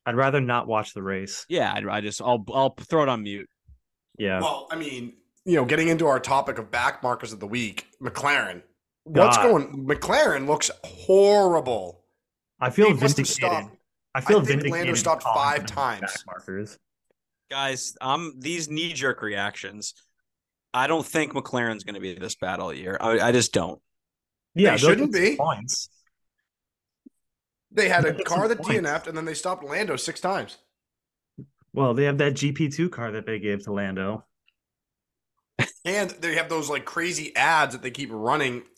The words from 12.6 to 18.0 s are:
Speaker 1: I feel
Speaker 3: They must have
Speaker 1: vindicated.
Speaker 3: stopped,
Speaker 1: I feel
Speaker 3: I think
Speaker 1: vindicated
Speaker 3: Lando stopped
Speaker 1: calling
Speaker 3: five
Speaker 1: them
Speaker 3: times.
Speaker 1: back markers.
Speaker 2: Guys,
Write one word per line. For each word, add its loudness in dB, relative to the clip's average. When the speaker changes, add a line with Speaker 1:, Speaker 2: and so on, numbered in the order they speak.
Speaker 1:
I 0
feel 6
Speaker 3:
They 8
must 4
have 0
Speaker 1:
vindicated. -2
Speaker 3:
stopped, 0
Speaker 1:
I -2
feel 6
Speaker 3:
I 8
think 2
Speaker 1:
vindicated 0
Speaker 3:
Lando 0
stopped 2
Speaker 1:
calling 2
Speaker 3:
five 2
Speaker 1:
them -6
Speaker 3:
times. -4
Speaker 1:
back -10
markers. -12
Speaker 2:
Guys, -4